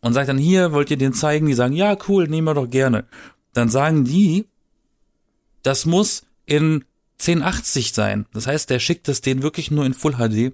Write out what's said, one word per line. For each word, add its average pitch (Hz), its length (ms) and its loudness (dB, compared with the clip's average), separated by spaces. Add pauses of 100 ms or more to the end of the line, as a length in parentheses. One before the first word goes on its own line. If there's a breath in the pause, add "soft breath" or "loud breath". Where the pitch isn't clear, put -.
Und 117 120 -2
sag 131 160 0
dann, 135 100 0
"Hier, 180 320 4
wollt 147 220 0
ihr 143 40 0
den 135 160 0
zeigen?" 151 340 0
Die 143 80 2
sagen, 123 200 2
"Ja, 196 220 2 (100)
cool, 190 220 2
nehmen 160 180 -2
wir 156 80 0
doch 131 160 -4
gerne." 127 340 2 (480 loud breath)
Dann 120 160 2
sagen 143 360 2
die, 180 420 2 (1160)
"Das 135 220 -2
muss 185 360 0 (240)
in 151 380 0 (340)
zehn 170 240 0
achtzig - 520 -4
sein." 104 380 -2
Das 113 140 -8
heißt, 147 240 -4
der 127 80 0
schickt - 300 -4
es 135 140 -4
denen 131 200 -2
wirklich 151 300 -6
nur 147 120 0
in 131 100 -2
Full 143 240 -2
H 117 100 0
D 113 260 -2